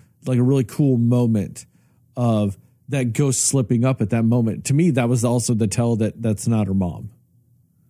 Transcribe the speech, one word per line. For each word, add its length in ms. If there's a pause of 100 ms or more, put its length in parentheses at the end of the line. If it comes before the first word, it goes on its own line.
(240)
like, 140
a 40
really 220
cool 320
moment 720 (500)
of 400 (320)
that 240
ghost 300
slipping 420
up 160
at 100
that 140
moment. 420
To 80
me, 160
that 180
was 140
also 300
the 140
tell 300
that 260
that's 260
not 180
her 80
mom. 360 (800)